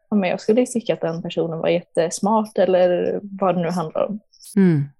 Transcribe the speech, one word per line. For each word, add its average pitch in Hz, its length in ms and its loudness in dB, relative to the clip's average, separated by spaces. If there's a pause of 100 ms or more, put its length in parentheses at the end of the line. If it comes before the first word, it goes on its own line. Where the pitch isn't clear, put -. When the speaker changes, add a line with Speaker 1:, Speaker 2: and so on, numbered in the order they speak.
Speaker 1:
ja, 214 80 2
men 185 120 2
jag 208 120 -4
skulle 240 240 2
tycka 226 280 -4
att - 80 -4
den 165 200 -4
personen 165 380 -4
var 160 100 0
jättesmart 180 880 0
eller 180 640 2
vad 196 320 -2
det 180 60 0
nu 165 80 0
handlar 170 400 -2
om. 214 100 -6 (360)
Speaker 2:
Mm. 175 280 4 (160)